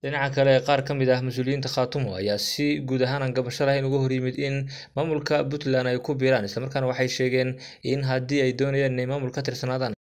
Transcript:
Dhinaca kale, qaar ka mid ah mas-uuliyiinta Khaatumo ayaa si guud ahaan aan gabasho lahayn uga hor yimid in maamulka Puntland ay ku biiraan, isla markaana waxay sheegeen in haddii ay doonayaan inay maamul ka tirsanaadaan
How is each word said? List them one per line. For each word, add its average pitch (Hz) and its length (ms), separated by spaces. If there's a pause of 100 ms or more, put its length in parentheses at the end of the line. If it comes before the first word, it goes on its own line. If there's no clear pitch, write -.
Dhinaca 139 280
kale, 135 220 (100)
qaar 139 240
ka 143 80
mid 131 160
ah 127 160
mas-uuliyiinta 131 400
Khaatumo 127 480
ayaa 104 240
si 147 480
guud 127 160
ahaan 135 240
aan 123 80
gabasho 127 320
lahayn 139 160
uga 135 160
hor 131 160
yimid 127 240
in 139 320 (240)
maamulka 151 480
Puntland 135 480
ay 123 80
ku 143 160
biiraan, 131 320
isla 120 160
markaana 135 240
waxay 127 240
sheegeen 127 480 (240)
in 135 240
haddii 131 400
ay 127 80
doonayaan 135 400
inay 127 160
maamul 131 240
ka 143 80
tirsanaadaan 127 520 (160)